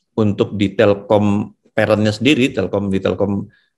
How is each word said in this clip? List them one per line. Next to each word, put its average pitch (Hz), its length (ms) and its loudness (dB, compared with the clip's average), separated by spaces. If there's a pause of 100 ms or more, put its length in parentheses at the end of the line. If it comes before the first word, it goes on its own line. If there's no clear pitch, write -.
(140)
untuk 107 400 -2
di 98 240 -2
Telkom 104 800 2 (160)
parentnya 107 400 2
sendiri, 135 400 0
Telkom, 101 320 -4
di 98 160 -2
Telkom, 98 480 -4 (280)